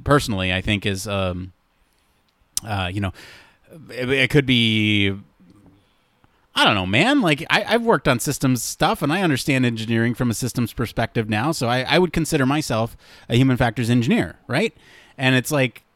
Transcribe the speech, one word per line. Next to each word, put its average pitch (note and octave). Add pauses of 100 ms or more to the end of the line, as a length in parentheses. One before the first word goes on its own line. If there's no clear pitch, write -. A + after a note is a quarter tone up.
personally A2
I F#2
think G#2
is, G2
um, F#2 (1120)
uh, G2
you G#2
know, F#2 (800)
it, B2
it C3
could D3
be, G#2+ (1400)
I C#4+
don't C#3
know, F#2
man. G3+
Like, D#3
I, F3+
I've A3+
worked G#3+
on B2
systems B2+
stuff, -
and C#3+
I F#3
understand C3+
engineering A#2
from B2
a A2+
systems A#2+
perspective A2+
now, A2
so A#2
I, B2+
I C#3+
would F3
consider D3+
myself B2+ (320)
a A#2
human C3
factors A#2
engineer, B2 (100)
right? F3 (420)
And C3
it's B2+
like C3 (120)